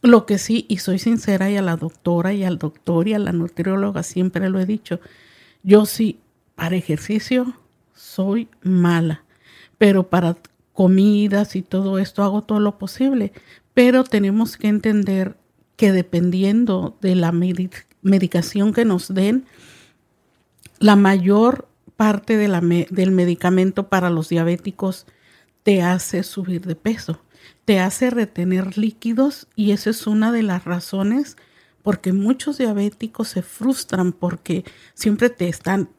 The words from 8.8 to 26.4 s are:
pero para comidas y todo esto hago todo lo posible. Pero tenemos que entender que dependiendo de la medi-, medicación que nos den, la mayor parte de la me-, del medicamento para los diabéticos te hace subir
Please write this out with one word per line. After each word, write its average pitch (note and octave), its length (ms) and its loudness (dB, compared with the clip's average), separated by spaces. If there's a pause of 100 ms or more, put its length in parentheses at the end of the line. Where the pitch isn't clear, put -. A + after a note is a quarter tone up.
pero G3 300 4
para F3 280 0 (360)
comidas G3+ 840 2
y F#3+ 80 -4
todo F#3+ 380 -2
esto G3+ 240 -4
hago G#3 180 -2
todo G#3+ 160 -2
lo G#3 200 0
posible. A#3+ 540 -2 (420)
Pero B3+ 300 6
tenemos G#3+ 540 0
que G#3+ 100 -2
entender G3+ 680 0 (400)
que G3 160 4
dependiendo F#3 1080 0
de F#3 140 0
la E3+ 180 2
medi-, F3+ 380 -2 (320)
medicación G3 720 2
que A#3 100 2
nos F#3+ 300 0
den, G#3+ 320 0 (1300)
la G#3 180 6
mayor G3+ 720 2 (280)
parte G#3+ 400 0
de G#3 120 2
la F3+ 120 0
me-, E3+ 300 2
del F#3 220 0
medicamento F#3 760 0
para F3+ 220 0
los D#3+ 180 -2
diabéticos F3 800 -4 (560)
te G3 200 2
hace F#3 400 -2
subir F#3 440 -8